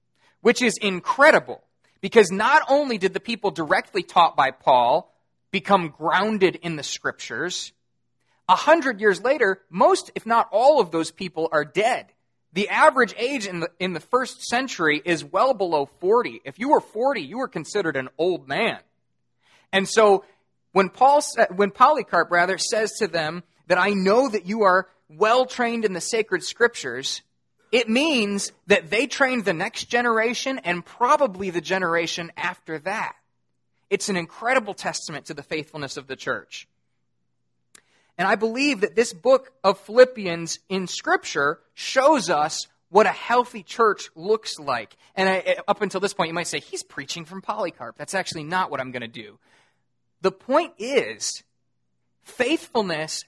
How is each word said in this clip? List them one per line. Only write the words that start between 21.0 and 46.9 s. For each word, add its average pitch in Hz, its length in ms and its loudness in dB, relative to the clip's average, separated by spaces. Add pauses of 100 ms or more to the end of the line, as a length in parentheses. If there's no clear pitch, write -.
sa-, 226 340 0
when 196 160 2
Polycarp, 214 600 2
rather, 175 260 2
says 214 420 -2
to 208 80 0
them 165 360 -4 (240)
that, 180 120 2
"I 196 120 2
know 202 360 4
that 208 180 -6
you 214 180 -2
are 185 260 4 (180)
well 214 380 2
trained 233 400 -2
in 190 80 -4
the 170 80 -6
sacred 208 420 -2
scriptures," 143 800 -4 (500)
it 226 180 2
means 226 640 0 (160)
that 165 240 0
they 240 160 0
trained 254 380 -2
the 196 80 0
next 185 320 -6
generation 240 760 -2
and 175 260 -6
probably 240 640 0
the 170 100 -4
generation 170 800 -4
after 165 400 -8
that. 190 380 -8 (720)
It's 202 200 -2
an 196 60 -2
incredible 208 600 -2
testament 160 500 -10
to 170 80 -12
the 143 80 -14
faithfulness 151 560 -10
of 135 80 -12
the 135 100 -12
church. - 520 -8 (1500)
And 180 120 -2
I 214 80 2
believe 226 460 -2
that 202 140 -2
this 233 160 2
book 254 400 2 (120)
of 196 160 2
Philippians 208 800 2 (100)
in 190 160 -4
Scripture 170 760 -2 (140)
shows 262 560 2
us 156 380 -2 (220)
what 196 180 6
a 170 40 2
healthy 233 520 -2
church - 500 -2
looks 208 460 -4
like. 123 360 -6 (200)
And 190 120 2
I, 185 300 0 (100)
up 202 140 0
until 196 180 -4
this 190 140 -2
point, 170 140 -2
you 165 80 -8
might 170 100 -4
say, 151 140 -6
"He's - 240 -12
preaching 151 420 -14